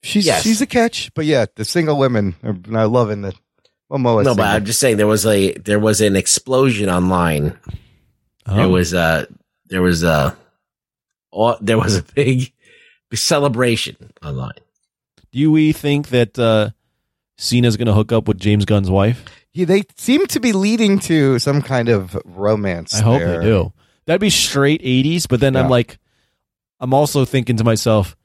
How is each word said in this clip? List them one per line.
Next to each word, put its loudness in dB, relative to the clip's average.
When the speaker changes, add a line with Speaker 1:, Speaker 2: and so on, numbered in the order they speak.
Speaker 1:
She's -2
Speaker 2:
Yes. 2
Speaker 1:
she's 0
a 0
catch, -2
but -6
yeah, 2
the -8
single -2
women 0
are -6
now 0
loving 0
that -10
Momoa. 2
Speaker 2:
No, 2
but 0
Speaker 1:
single. 0
Speaker 2:
I'm 0
just -4
saying 2
there 2
was 0
a, 2
there -2
was 0
an 2
explosion 0
online. 0
Speaker 3:
Oh. -2
Speaker 2:
There 2
was 0
a, 0
there -4
was 2
a, 0
oh, 0
there 0
was 0
a -4
big -2
celebration -2
online. -10
Speaker 3:
Do 2
we 4
think -2
that, 0
uh, 2
Cena's 2
gonna 0
hook 0
up 0
with -2
James 2
Gunn's 0
wife? 0
Speaker 1:
Yeah, -2
they 2
seem 0
to -4
be 0
leading 2
to 2
some 0
kind -2
of 0
romance -4
Speaker 3:
I 0
hope 4
Speaker 1:
there. -2
Speaker 3:
they -2
do. 0
That'd 0
be 2
straight 0
eighties, 0
but 0
then 2
I'm 2
Speaker 1:
Yeah. 0
Speaker 3:
like, 0
I'm -2
also 2
thinking -2
to 0
myself 0